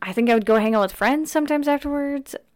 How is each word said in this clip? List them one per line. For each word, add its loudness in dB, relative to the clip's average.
I -8
think 0
I 6
would 2
go 4
hang 2
out 4
with 0
friends 0
sometimes 0
afterwards. -4